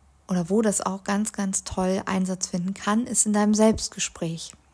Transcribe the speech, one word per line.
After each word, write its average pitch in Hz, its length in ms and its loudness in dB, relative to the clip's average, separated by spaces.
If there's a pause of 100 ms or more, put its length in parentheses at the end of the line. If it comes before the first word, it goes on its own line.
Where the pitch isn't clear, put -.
(280)
oder 180 220 -2
wo 208 120 2
das 214 200 2
auch 190 220 -4
ganz, 208 280 -2
ganz 196 320 -4
toll 190 420 0
Einsatz 185 420 -2
finden 185 260 -4
kann, 214 320 0
ist - 200 0
in 208 80 2
deinem 208 200 4
Selbstgespräch. 196 1000 0 (200)